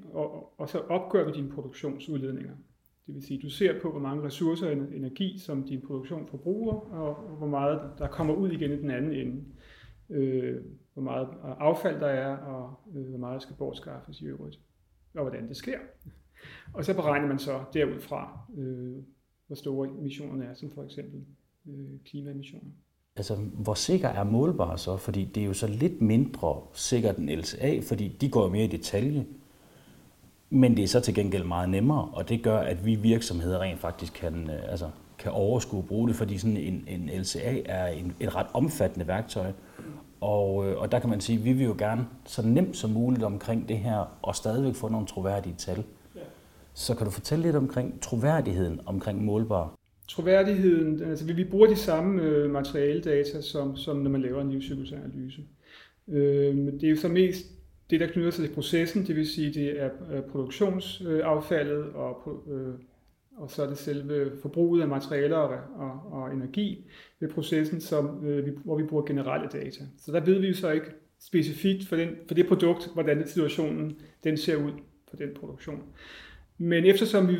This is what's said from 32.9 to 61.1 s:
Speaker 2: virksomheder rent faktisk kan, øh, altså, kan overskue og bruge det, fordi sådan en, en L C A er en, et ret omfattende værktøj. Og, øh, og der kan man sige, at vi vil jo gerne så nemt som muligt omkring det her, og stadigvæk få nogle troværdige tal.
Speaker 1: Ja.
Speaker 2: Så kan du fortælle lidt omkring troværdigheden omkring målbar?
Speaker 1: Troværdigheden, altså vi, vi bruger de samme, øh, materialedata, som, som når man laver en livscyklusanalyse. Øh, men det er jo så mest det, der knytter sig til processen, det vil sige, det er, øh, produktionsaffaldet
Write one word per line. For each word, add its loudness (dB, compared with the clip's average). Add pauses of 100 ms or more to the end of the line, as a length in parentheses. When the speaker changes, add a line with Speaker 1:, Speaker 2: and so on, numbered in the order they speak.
Speaker 2:
virksomheder 2
rent -4
faktisk -8
kan, -4
øh, -6
altså, -4 (300)
kan -6
overskue 0
og -4
bruge 0
det, 2
fordi -2
sådan 2
en, -4
en -4
L -2
C -6
A -2 (100)
er -2
en, -6
et -2
ret -2
omfattende 0
værktøj. -2 (720)
Og, 2
øh, -2
og -2
der 4
kan 0
man 0
sige, 0
at -2
vi 4
vil 4
jo 0
gerne 0 (180)
så -2
nemt 4
som -2
muligt 2
omkring -2
det 0
her, -2
og -4
stadigvæk 0
få -4
nogle 0
troværdige -2
tal. -4 (320)
Speaker 1:
Ja. -14 (520)
Speaker 2:
Så -2
kan 0
du -2
fortælle 0
lidt 4
omkring 0
troværdigheden 2
omkring -2
målbar? 2 (320)
Speaker 1:
Troværdigheden, 4
altså -2
vi, -2
vi 2
bruger 10
de 8
samme, 2
øh, 4
materialedata, 2
som, -4
som -4
når 2
man 2
laver -2
en -2
livscyklusanalyse. -8 (680)
Øh, 6
men 2
det -4
er 6
jo 8
så 0
mest 4 (440)
det, 4
der 2
knytter 2
sig -2
til -4
processen, 0
det 0
vil 2
sige, -2
det 0
er, 0 (240)
øh, -2
produktionsaffaldet 0